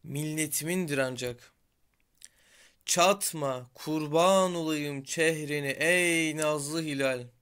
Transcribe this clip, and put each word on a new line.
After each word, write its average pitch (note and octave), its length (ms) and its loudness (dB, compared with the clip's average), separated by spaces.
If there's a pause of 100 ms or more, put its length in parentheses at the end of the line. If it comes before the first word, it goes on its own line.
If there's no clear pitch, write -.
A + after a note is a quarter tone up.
milletimindir D#3 920 -4
ancak. B2 540 -6 (1300)
Çatma, D#3 880 2
kurban E3 800 2
olayım D3 480 -4
çehreni D3+ 640 -2
ey E3 720 2
nazlı D3+ 440 0
hilal. C3+ 420 -2 (180)